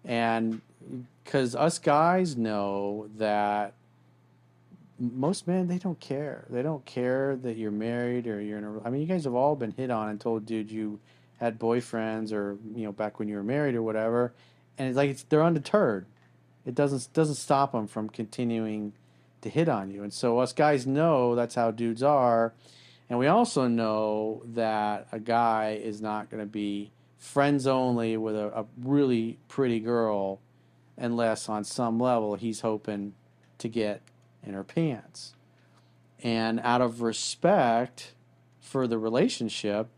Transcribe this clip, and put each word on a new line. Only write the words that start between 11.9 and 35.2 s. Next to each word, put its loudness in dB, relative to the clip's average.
or, -4
you -6
know, -6
"back -4
when -4
you -4
were -4
married," 0
or 0
whatever. 0
And -4
it's -2
like, 4
it's, -10
they're 4
undeterred. 2
It -4
doesn't, 0
doesn't 2
stop 2
'em -2
from -6
continuing -4
to -8
hit 2
on -2
you. -12
And -8
so 2
us 2
guys 4
know 4
that's 0
how 2
dudes -2
are. 4
And -2
we 2
also 4
know 0
that 0
a -8
guy 2
is -6
not -4
gonna -8
be -4
friends 2
only 2
with -2
a, -2
a -8
really 2
pretty 0
girl 0
unless 0
on -4
some -2
level 2
he's -6
hoping -4
to -8
get -2
in -10
her -6
pants. -4